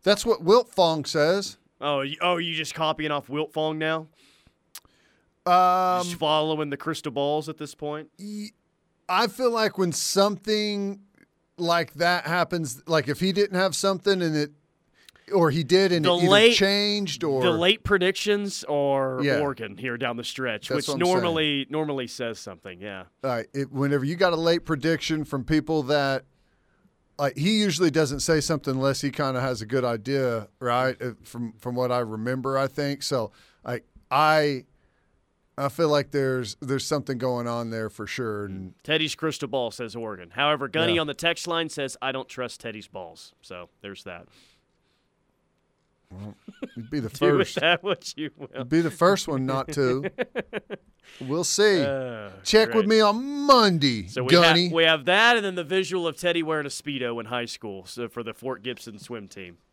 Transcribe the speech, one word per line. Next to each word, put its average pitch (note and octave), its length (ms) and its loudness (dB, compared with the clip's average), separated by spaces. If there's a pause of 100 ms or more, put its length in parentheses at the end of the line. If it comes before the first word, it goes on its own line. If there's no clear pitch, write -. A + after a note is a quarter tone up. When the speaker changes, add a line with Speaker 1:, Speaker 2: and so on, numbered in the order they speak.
Speaker 1:
That's G3+ 220 2
what A3+ 180 0
Wilt A3 300 4
Fong D#3+ 320 2
says. E3 540 0 (220)
Speaker 2:
Oh, C#3+ 200 0
you, C#3 220 -6
oh, F3+ 160 2
you E3+ 160 -4
just D#3 200 -6
copying D#3 360 -2
off C#3+ 180 -4
Wilt D3 240 -4
Fong D#3 260 -2
now? D#3+ 280 -2 (1400)
Speaker 1:
Um, F3+ 580 4
Speaker 2:
Just F3 120 -8
following D#3 540 0
the C#3+ 60 -6
crystal D3+ 360 -6
balls C#3+ 360 -2
at D3 100 -12
this D3 160 -12
point? D3+ 440 -10
Speaker 1:
y-, G#3 320 -12 (580)
I F#3 180 2
feel B3 240 0
like A3 280 0
when F3 140 2
something G3+ 1080 0 (580)
like E3+ 360 0
that E3+ 320 0
happens, D#3+ 600 -2
like D#3 220 2
if D3 120 -2
he F#3+ 120 2
didn't G3 260 2
have F#3 160 2
something G3 480 2
and D#3 140 0
it, D3 140 0 (840)
or E3+ 180 6
he E3 140 0
did F#3 280 4
and E3 120 2
Speaker 2:
The F3+ 80 6
Speaker 1:
it F3 100 4
either F3 80 6
Speaker 2:
late, A3 260 8
Speaker 1:
changed G3+ 680 0
or C3+ 180 2
Speaker 2:
the E3+ 100 4
late E3+ 320 2
predictions G3 800 0
are C#3 580 0
Speaker 1:
Yeah. C#3 180 2
Speaker 2:
Oregon A#2+ 360 -6
here A#2+ 200 -6
down A#2+ 200 -4
the A#2 80 -8
stretch, A#2 440 -6
Speaker 1:
That's B2+ 80 -2
Speaker 2:
which C#3+ 120 -4
Speaker 1:
what C#3+ 60 -4
I'm - 60 -4
Speaker 2:
normally, E3+ 600 2
Speaker 1:
saying. C3+ 100 -8
Speaker 2:
normally C#3+ 360 -4
says A#2 320 -8
something, F2+ 420 -16
yeah. G2 240 -12 (200)
Speaker 1:
All C3+ 60 -2
right, A#2 240 -4
it, C#3 180 -4
whenever C#3 320 0
you D#3+ 120 -2
got F3+ 160 2
a D#3+ 40 0
late E3 280 2
prediction D#3 600 -2
from C3+ 200 -6
people D#3 400 0
that, C#3 400 0 (960)
like, C#3 180 0
he G#3 240 2
usually F3 320 2
doesn't C#3+ 280 0
say D#3+ 200 2
something C#3+ 340 -2
unless C3 280 0
he C#3 80 -2
kinda C3+ 300 -2
has B2 220 -4
a G#2+ 40 -10
good B2 180 0
idea, A#2 640 -2 (100)
right? B2+ 420 0
Uh, B2 120 -6 (100)
from, A#2 360 -10
from B2 180 -8
what B2 160 0
I B2 80 0
remember, B2 580 -2
I C3+ 80 0
think. C3+ 380 -4
So, A#2 260 -2 (340)
like, B2 200 -8 (260)
I, D3 540 2 (920)
I C#3 120 -2
feel D#3 220 2
like D3 200 2
there's, C3 500 -2
there's C3+ 260 -2
something C#3 320 -4
going A#2+ 280 -2
on A#2+ 240 -4
there A2 180 -6
for G#2 180 -10
sure. G#2 400 -6
And F#2+ 360 -10
Speaker 2:
Teddy's D#3 320 0
crystal D3+ 320 -4
ball A#2+ 240 -2
says A2 240 -10
Oregon. G2+ 360 -10
However, C#3+ 360 0
Gunny E3 280 0
Speaker 1:
Yeah. E3 80 2
Speaker 2:
on D#3 40 -2
the C#3+ 80 -6
text E3+ 320 -4
line E3 220 -2
says, C#3 340 -6
"I C3 80 -2
don't C3 180 -8
trust B2 320 -10
Teddy's A2 280 -12
balls." E2+ 440 -16 (100)
So, F2+ 260 -16 (140)
there's G2+ 220 -14
that. F2+ 220 -14 (1800)
Speaker 1:
Well, G2+ 240 -14 (400)
you'd A#2 160 -14
be D3+ 100 -4
the A3 80 -6
Speaker 2:
<laughs> - 20 -8
Do - 280 2
with G3 100 0
Speaker 1:
first. - 120 -6
Speaker 2:
that E3+ 240 2
what - 320 -6
you D3+ 200 -8
will. C#3+ 200 -14
Speaker 1:
You'd B2 120 -10
be D#3+ 120 2
the E3 100 0
first F#3 380 2
one C3+ 160 -2
not C3+ 280 -4
to. C#3 440 0
Speaker 2:
<laughs> - 40 -8 (1000)
Speaker 1:
We'll D3 240 -4
see. G3+ 380 4
Speaker 2:
Uh, B2+ 480 -6 (140)
Speaker 1:
Check A3 240 6
with A3 180 2
Speaker 2:
great. - 20 0
Speaker 1:
me A3 120 6
on A3 240 4 (200)
Monday, E3+ 640 6
Speaker 2:
So A#2+ 160 -6
we B2+ 140 4
ha-, F3 60 8
Speaker 1:
Gunny. E3+ 300 6
Speaker 2:
we E3 120 4
have D#3+ 220 4
that G#3+ 300 6
and G#3+ 80 -2
then F#3+ 120 -4
the F3 80 -4
visual F3+ 420 -2
of D#3 100 -4
Teddy E3+ 280 0
wearing D3+ 220 -2
a C#3 40 -8
Speedo B2 480 -6
in A2 80 -8
high A#2+ 200 -4
school, G2 380 -12
so A#2 220 -8
for A#2 160 -10
the A2 100 -10
Fort A#2+ 300 -10
Gibson A#2 360 -10
swim G#2+ 280 -14
team. F2+ 300 -18 (160)